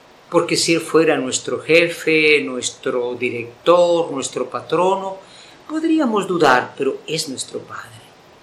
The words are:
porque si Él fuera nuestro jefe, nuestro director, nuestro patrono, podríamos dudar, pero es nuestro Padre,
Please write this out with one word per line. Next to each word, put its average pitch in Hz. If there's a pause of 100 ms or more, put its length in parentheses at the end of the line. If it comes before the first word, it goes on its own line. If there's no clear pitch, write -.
(280)
porque 170
si 170
Él 156
fuera 156
nuestro 127
jefe, 156
nuestro 127
director, 165
nuestro 127
patrono, 190 (500)
podríamos 302
dudar, 143
pero 135
es 156
nuestro 123
Padre, - (420)